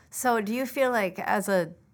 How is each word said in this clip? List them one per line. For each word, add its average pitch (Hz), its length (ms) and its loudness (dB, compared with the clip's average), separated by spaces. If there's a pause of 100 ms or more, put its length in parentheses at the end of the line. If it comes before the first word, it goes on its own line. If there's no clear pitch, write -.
(100)
So 233 320 0
do 202 100 -4
you 247 140 -2
feel 254 240 0
like 202 280 0
as 202 300 0
a 180 220 2 (240)